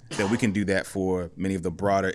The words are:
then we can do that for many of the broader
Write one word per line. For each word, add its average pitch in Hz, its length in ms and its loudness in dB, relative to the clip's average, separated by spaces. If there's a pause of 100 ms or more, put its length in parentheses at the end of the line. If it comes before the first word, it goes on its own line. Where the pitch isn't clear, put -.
(100)
then 101 200 0
we 117 60 4
can 113 160 2
do 101 140 0
that 95 200 0
for 92 500 -2
many 95 180 -2
of 90 80 -4
the 87 80 -2
broader 98 440 2